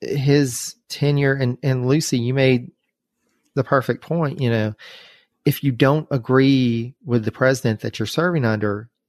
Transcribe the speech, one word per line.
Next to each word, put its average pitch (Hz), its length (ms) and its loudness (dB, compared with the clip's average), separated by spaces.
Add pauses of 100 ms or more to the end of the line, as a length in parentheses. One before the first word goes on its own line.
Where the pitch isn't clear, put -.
his 139 720 0 (140)
tenure, 143 460 0
and, 131 280 -2
and 127 240 -2
Lucy, 143 320 0
you 123 140 -2
made 131 380 2 (840)
the 135 100 -2
perfect 127 380 0
point, 156 380 -4
you 123 80 0
know, 107 260 0 (720)
if - 180 0
you 139 80 0
don't 143 380 2
agree 127 840 2 (100)
with 120 200 0
the 107 80 -2
president 127 480 0
that - 180 -8
you're 107 80 -4
serving 165 380 -2
under, 107 460 -2 (180)